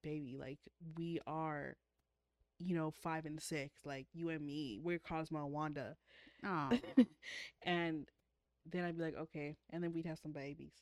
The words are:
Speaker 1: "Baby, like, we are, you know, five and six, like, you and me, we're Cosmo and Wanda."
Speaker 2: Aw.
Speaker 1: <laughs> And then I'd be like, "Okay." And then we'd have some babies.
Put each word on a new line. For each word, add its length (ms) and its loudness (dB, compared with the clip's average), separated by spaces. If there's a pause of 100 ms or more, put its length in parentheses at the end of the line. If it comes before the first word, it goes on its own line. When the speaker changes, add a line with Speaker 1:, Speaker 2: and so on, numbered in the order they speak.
Speaker 1:
"Baby, 340 -4
like, 220 -8 (380)
we 300 0
are, 500 -2 (800)
you 160 2
know, 160 4
five 340 -2
and 160 -4
six, 460 -4
like, 260 -6
you 180 0
and 140 0
me, 380 -2
we're 160 2
Cosmo 460 -2
and 100 -2
Wanda." 420 -2 (480)
Speaker 2:
Aw. 260 4
Speaker 1:
<laughs> 460 6 (460)
And 440 2 (600)
then 180 0
I'd 140 0
be 60 0
like, 120 -2
"Okay." 400 -4 (140)
And 120 -2
then 120 2
we'd 120 0
have 120 -2
some 140 -6
babies. 500 -8